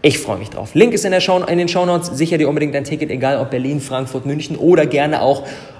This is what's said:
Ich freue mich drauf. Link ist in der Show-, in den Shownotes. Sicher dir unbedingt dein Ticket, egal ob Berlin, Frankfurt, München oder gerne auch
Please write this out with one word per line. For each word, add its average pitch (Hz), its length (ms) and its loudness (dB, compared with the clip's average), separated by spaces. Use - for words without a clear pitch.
Ich - 160 2
freue 101 200 -4
mich 110 100 -10
drauf. - 260 -12
Link 233 200 6
ist - 100 0
in 190 60 0
der 185 100 4
Show-, 185 240 2
in 175 140 0
den 175 100 0
Shownotes. 175 480 0
Sicher 165 220 0
dir 151 100 2
unbedingt 147 260 0
dein 139 100 -2
Ticket, 151 260 -6
egal 131 280 0
ob 131 120 -4
Berlin, 139 320 -2
Frankfurt, 131 420 -6
München 151 320 -6
oder 160 300 4
gerne 147 340 0
auch - 260 2